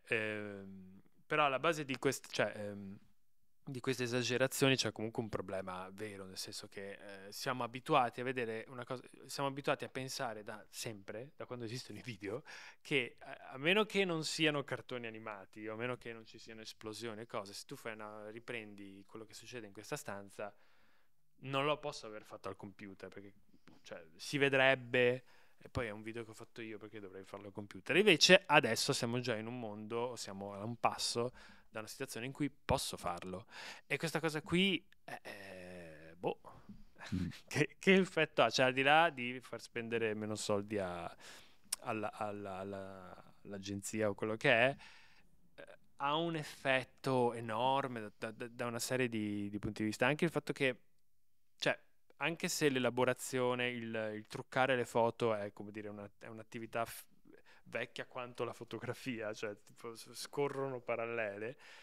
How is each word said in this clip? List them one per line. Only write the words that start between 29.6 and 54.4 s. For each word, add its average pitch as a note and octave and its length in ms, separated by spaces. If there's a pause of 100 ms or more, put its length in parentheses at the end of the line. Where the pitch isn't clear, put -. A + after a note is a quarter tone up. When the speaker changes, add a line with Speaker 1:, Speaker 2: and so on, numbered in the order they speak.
Speaker 1:
siamo G2+ 400
a G2 80
un A#2 160
passo A#2 540 (360)
da A2 120
una G#2+ 80
situazione A#2 380
in C3+ 60
cui C#3+ 160
posso - 480
farlo, F2+ 500 (400)
e C#3+ 120
questa E3 220
cosa D#3 200
qui, F#3 420 (220)
eh, - 180
eh, F2+ 920
boh, - 240 (720)
Speaker 2:
Mm. F2+ 140 (100)
Speaker 1:
<laughs> - 80
che, - 320
che - 160
effetto E3 480
ha? A2+ 80
Cioè, C3+ 160
al C3 60
di C3 100
là D#3 280
di B2+ 300
far A#2 200
spendere A2+ 540
meno G#2+ 200
soldi G#2 440
a, F2 260 (760)
alla, A2 340
alla, G#2 420
alla, F#2+ 680 (200)
all'agenzia G2+ 640
o G2 60
quello A2 220
che C#3+ 140
è, B2 260 (800)
eh, - 240 (180)
ha C#3+ 200
un E3+ 180
effetto C3 1000
enorme A#2 840
da, A2+ 140
da, A#2 160
da A#2+ 180
una A#2 140
serie B2+ 280
di, G#2 420
di G#2 100
punti A2 220
di A2 60
vista, A#2 180
anche D3 180
il D#3+ 80
fatto - 200
che, C3 280 (800)
cioè, C#3 200 (380)
anche E3 320
se D3+ 220
l'elaborazione, B2 1000
il, A2+ 440
il G#2+ 120
truccare C3 480